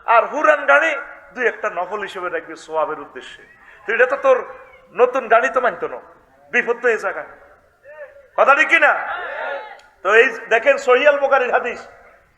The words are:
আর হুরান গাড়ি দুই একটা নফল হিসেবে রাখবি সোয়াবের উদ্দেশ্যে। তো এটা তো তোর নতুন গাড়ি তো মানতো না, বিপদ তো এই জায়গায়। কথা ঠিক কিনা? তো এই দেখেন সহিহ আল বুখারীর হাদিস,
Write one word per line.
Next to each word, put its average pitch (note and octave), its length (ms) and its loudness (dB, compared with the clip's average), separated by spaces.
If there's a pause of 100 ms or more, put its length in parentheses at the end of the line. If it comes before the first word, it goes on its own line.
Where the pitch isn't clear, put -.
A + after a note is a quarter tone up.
আর A3+ 200 4
হুরান D4 400 2
গাড়ি D4 300 4 (380)
দুই A#3+ 140 -2
একটা G#3 220 -4
নফল F3+ 320 -8
হিসেবে F3+ 260 -8
রাখবি D#3+ 280 -10
সোয়াবের D3+ 440 -4
উদ্দেশ্যে। - 420 -18 (440)
তো A3 80 -4
এটা A#3 120 2
তো C4+ 100 -2
তোর C4+ 280 2 (480)
নতুন B3 360 0
গাড়ি A#3 200 4
তো B3+ 120 -2
মানতো F3 280 -2
না, B2 120 -14 (500)
বিপদ A#3 320 -2
তো B3 60 0
এই A3 100 0
জায়গায়। D#3+ 280 -8 (1080)
কথা B3 180 6
ঠিক D4 140 2
কিনা? D4 400 2 (920)
তো F#3+ 120 0
এই A#3+ 140 6 (200)
দেখেন A#3 300 2
সহিহ B3+ 300 2
আল C#4+ 120 4
বুখারীর C4 320 0
হাদিস, A#3 360 -4 (500)